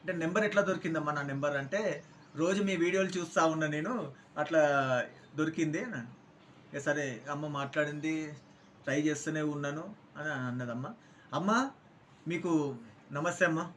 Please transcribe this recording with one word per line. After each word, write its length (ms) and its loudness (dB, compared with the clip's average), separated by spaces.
అంటే, 120 -6
"నెంబర్ 320 0
ఎట్లా 180 4
దొరికిందమ్మా 500 0
నా 100 -2
నెంబర్?" 340 -2
అంటే, 480 -2
"రోజు 260 2
మీ 140 2
వీడియోలు 320 4
చూస్తా 360 2
ఉన్నా 220 2
నేను, 460 -2
అట్లా 240 4
దొరికింది" 480 0
అని 80 -10
అన్నాడు. 840 -14
ఇక 60 -6
సరే 480 -2
అమ్మ 160 -4
మాట్లాడింది, 880 -2
ట్రై 180 0
చేస్తూనే 400 0
ఉన్నాను 520 -4
అని 160 -6
అన్నదమ్మ. 540 -4
అమ్మ 360 2
మీకు 480 2
నమస్తే 320 2
అమ్మ 320 0